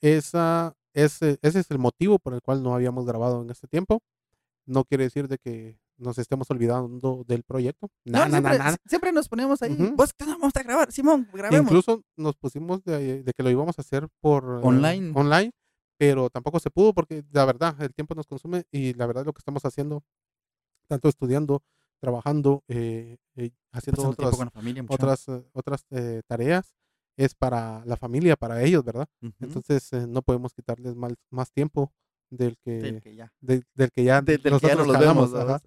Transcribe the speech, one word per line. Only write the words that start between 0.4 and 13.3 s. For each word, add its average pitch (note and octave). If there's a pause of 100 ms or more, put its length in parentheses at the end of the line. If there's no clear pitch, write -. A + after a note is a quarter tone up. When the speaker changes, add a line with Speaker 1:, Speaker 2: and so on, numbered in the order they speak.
Speaker 1:
ese, D3
ese E3
es F3
el C#3+
motivo E3+
por C3
el B2
cual C3+
no B2+
habíamos B2
grabado A#2+
en A#2
este -
tiempo. F#3+ (640)
No C3
quiere C3
decir C3+
de C3+
que A2+ (200)
nos A#2+
estemos C3+
olvidando B2
del A#2+
proyecto. C3 (180)
Speaker 2:
No, A#2+
Speaker 1:
Na, E4
na, -
na, - (100)
Speaker 2:
siempre, A#3+
Speaker 1:
na, -
na. D#3
Speaker 2:
si-, F3 (100)
siempre F4
nos D4+
poníamos C4+
ahí, A#3
Speaker 1:
Ujú. F3+
Speaker 2:
"Pues, D4
¿qué D4
vamos D4+
a C4
grabar? C4
Simón, C#4
grabemos". G3
Speaker 1:
Incluso G3 (140)
nos D#3
pusimos E3+
de, C#3
de B2+